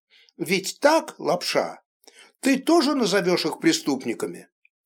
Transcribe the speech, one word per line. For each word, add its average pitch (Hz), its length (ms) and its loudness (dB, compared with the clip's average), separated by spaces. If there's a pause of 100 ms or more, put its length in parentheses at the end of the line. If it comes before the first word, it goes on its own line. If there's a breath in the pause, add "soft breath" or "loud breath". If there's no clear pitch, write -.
(380 soft breath)
Ведь 180 420 -4
так, 311 400 2
Лапша? 147 640 -2 (580 soft breath)
Ты 269 180 2
тоже 294 380 2
назовёшь 185 500 0
их 143 140 -4
преступниками? 120 880 -2 (380)